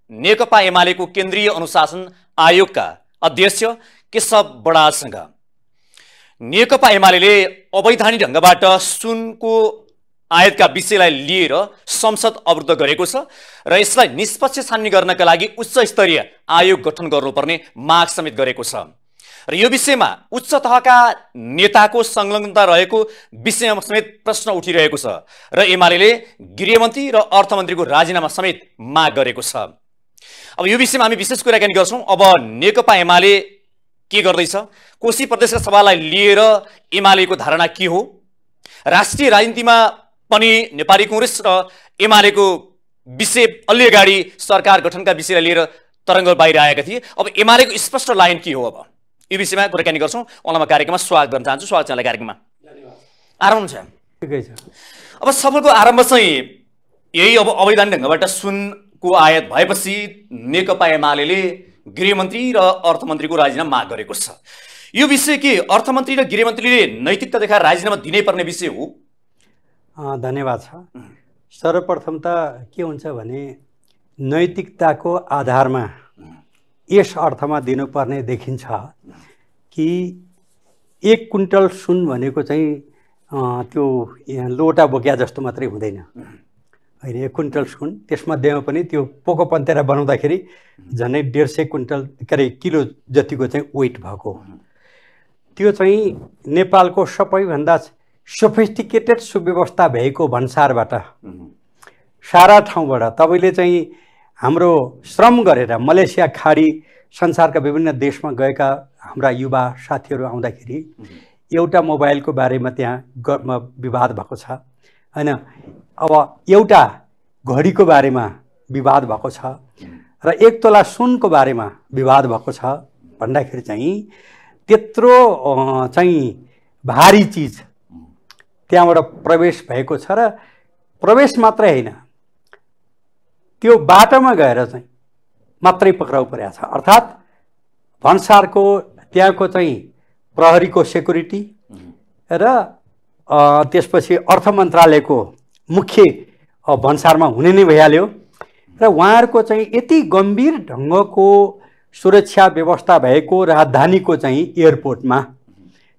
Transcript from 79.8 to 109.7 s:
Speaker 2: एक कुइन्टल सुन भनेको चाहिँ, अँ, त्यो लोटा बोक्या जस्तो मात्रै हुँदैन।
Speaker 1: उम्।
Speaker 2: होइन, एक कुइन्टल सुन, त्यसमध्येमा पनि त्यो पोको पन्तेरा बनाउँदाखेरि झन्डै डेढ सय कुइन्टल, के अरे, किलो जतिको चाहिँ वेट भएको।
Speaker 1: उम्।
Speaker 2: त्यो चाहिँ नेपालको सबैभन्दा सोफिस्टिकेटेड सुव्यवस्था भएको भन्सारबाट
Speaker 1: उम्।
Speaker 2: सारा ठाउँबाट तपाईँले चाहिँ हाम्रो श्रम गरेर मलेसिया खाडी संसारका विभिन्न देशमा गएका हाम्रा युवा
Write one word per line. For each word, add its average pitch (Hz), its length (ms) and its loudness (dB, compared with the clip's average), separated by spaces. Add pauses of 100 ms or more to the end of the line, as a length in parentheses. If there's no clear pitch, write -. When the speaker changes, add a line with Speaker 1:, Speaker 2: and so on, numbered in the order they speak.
Speaker 2:
एक 226 280 2
कुइन्टल 196 360 0
सुन 180 380 -4
भनेको 131 360 -6
चाहिँ, 147 400 -4 (500)
अँ, 123 320 -6
त्यो 127 520 -6 (120)
लोटा 139 580 0
बोक्या 131 300 -2
जस्तो 131 260 -6
मात्रै 127 240 -10
हुँदैन। 101 380 -12 (120)
Speaker 1:
उम्। 120 80 -20 (800)
Speaker 2:
होइन, 127 200 -10
एक 127 80 -12
कुइन्टल 147 320 -6
सुन, 143 440 -14
त्यसमध्येमा 147 520 -4
पनि 156 240 -6
त्यो 151 200 -6
पोको 170 400 -4
पन्तेरा 147 380 -2
बनाउँदाखेरि 143 640 -2 (480)
झन्डै 123 280 -4
डेढ 139 240 -2
सय 156 180 -6
कुइन्टल, 139 420 -10
के - 280 -10
अरे, 135 160 -2
किलो 160 360 -4 (240)
जतिको 131 360 -2
चाहिँ 143 200 -8 (100)
वेट 127 240 -6
भएको। 98 300 -14
Speaker 1:
उम्। 92 280 -20 (960)
Speaker 2:
त्यो 196 160 0
चाहिँ 196 560 -2 (200)
नेपालको 180 580 2
सबैभन्दा 175 720 -2 (500)
सोफिस्टिकेटेड 220 920 -2
सुव्यवस्था 175 680 -2
भएको 135 400 -4
भन्सारबाट 123 680 -2
Speaker 1:
उम्। 92 520 -14 (760)
Speaker 2:
सारा 190 380 6
ठाउँबाट 147 420 -4
तपाईँले 160 480 0
चाहिँ 175 360 -2 (500)
हाम्रो 151 680 -2
श्रम 240 360 4
गरेर 123 360 0
मलेसिया 165 480 0
खाडी 156 560 0 (300)
संसारका 160 480 -2
विभिन्न 147 380 -4
देशमा 143 320 -6
गएका 135 600 -4 (100)
हाम्रा 135 300 -4
युवा 127 480 -4